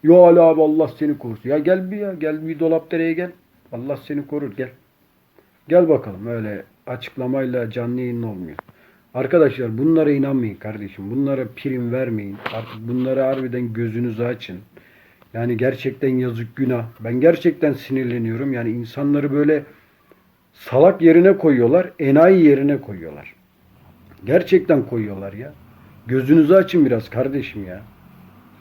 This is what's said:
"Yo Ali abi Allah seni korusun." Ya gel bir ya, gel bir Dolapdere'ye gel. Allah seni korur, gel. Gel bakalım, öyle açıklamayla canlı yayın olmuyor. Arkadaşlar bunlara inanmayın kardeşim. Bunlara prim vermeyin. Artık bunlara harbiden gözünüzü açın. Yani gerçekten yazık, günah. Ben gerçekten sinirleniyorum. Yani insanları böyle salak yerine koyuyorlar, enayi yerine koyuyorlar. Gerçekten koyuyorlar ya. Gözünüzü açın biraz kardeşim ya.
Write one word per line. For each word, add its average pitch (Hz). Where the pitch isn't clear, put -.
"Yo 170
Ali 170
abi 160
Allah 156
seni 147
korusun." 120
Ya 147
gel 185
bir 208
ya, 202
gel 156
bir 160
Dolapdere'ye 165
gel. 175
Allah 135
seni 143
korur, 143
gel. 127
Gel 170
bakalım, 107
öyle 110
açıklamayla 123
canlı 120
yayın 120
olmuyor. 92
Arkadaşlar 127
bunlara 156
inanmayın 135
kardeşim. 104
Bunlara 135
prim 123
vermeyin. 110
Artık 113
bunlara 127
harbiden 127
gözünüzü 117
açın. 117
Yani 117
gerçekten 135
yazık, 123
günah. 127
Ben 117
gerçekten 156
sinirleniyorum. 120
Yani 117
insanları 139
böyle 147
salak 170
yerine 170
koyuyorlar, 151
enayi 160
yerine 143
koyuyorlar. 80
Gerçekten 156
koyuyorlar 101
ya. 127
Gözünüzü 143
açın 180
biraz 117
kardeşim 123
ya. 92